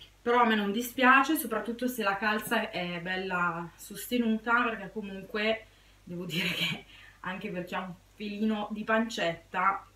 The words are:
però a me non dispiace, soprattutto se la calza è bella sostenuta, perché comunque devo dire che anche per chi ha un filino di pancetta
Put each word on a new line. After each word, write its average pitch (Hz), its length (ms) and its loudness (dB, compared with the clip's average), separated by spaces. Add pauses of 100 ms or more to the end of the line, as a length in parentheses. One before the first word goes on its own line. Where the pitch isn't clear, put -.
(220)
però 240 200 6
a 233 40 6
me 220 80 6
non 202 160 2
dispiace, 254 640 6
soprattutto 226 520 -2
se 226 160 -4
la 196 120 2
calza 214 540 0
è 175 320 -4
bella 180 720 -2
sostenuta, 233 880 0
perché 208 300 -4
comunque 214 760 -4 (380)
devo 175 200 -8
dire 180 240 -4
che 165 360 -4 (360)
anche 190 300 -8
per 175 140 -6
chi 185 100 -8
ha 185 60 -4
un 185 140 -8 (200)
filino 208 560 -2
di 214 140 -6
pancetta 196 1120 0